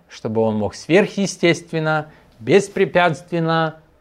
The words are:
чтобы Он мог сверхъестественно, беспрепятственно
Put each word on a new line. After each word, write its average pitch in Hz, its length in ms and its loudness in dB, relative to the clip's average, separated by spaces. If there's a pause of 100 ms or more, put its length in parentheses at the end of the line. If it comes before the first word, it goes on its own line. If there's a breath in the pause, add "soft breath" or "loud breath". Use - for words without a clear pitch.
чтобы 113 340 -4
Он 110 140 0
мог 104 200 -4
сверхъестественно, 165 1400 -2 (280 soft breath)
беспрепятственно 165 1400 0 (220)